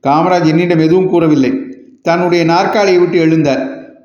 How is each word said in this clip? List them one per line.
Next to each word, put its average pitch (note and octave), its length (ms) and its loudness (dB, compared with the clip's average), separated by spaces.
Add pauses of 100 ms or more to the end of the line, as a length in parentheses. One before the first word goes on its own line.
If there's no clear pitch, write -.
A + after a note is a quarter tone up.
காமராஜ் E3+ 360 2
என்னிடம் E3 360 0
எதுவும் F3 300 2
கூறவில்லை. D3+ 480 0 (440)
தன்னுடைய F3 420 0
நாற்காலியை F#3 560 0
விட்டு E3 260 0
எழுந்தார். C#3+ 420 0 (380)